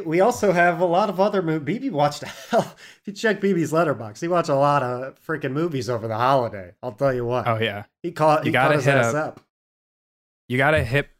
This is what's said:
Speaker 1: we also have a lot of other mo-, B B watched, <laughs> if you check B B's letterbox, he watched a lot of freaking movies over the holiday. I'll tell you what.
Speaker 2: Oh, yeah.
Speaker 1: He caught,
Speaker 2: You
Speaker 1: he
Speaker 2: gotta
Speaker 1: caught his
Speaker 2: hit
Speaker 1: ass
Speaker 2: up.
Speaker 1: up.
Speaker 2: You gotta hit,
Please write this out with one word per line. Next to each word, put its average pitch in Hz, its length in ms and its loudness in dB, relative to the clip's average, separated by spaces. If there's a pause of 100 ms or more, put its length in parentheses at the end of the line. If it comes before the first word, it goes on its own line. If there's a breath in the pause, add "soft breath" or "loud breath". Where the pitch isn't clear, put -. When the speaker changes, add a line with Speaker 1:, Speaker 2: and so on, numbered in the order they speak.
Speaker 1:
we 165 160 0
also 208 320 2
have 175 280 2
a 185 40 2
lot 185 240 2
of 175 100 -4
other 196 240 2
mo-, 160 160 -2
B 160 220 -4
B 269 100 -6
watched, 147 320 0
<laughs> - 300 -10
if 226 220 0 (300 loud breath)
you 202 80 -12
check 208 280 -2
B 196 120 2
B's 160 200 0
letterbox, 123 480 -2
he 170 80 -4
watched 175 200 0
a 143 60 2
lot 143 300 4
of 123 420 -8
freaking 147 240 -4
movies 135 400 -2
over 113 160 -4
the 110 80 -4
holiday. 110 560 0 (140)
I'll 123 80 -8
tell 135 200 0
you 123 120 -4
what. 120 240 -2
Speaker 2:
Oh, 113 100 0
yeah. 104 240 -4 (220)
Speaker 1:
He 170 80 -6
caught, 156 320 2
Speaker 2:
You 151 60 0
Speaker 1:
he - 20 0
Speaker 2:
gotta 135 220 4
Speaker 1:
caught - 20 2
his 139 80 -2
Speaker 2:
hit 143 100 4
Speaker 1:
ass 120 200 2
Speaker 2:
up. 151 240 -6
Speaker 1:
up. - 20 -20 (1040)
Speaker 2:
You 123 120 -4
gotta 147 260 2
hit, 139 240 -2 (120)